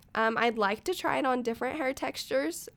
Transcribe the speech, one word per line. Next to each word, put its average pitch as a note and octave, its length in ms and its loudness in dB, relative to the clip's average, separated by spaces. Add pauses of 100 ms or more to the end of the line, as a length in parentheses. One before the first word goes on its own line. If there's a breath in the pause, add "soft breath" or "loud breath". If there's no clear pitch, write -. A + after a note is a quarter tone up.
(140 soft breath)
Um, A3+ 240 2
I'd A#3 200 2
like G#3 260 0
to F4+ 100 0
try C#4+ 240 0
it C#4 80 2
on B3+ 160 2
different A#3+ 340 -2
hair C4+ 160 -2
textures. - 840 -4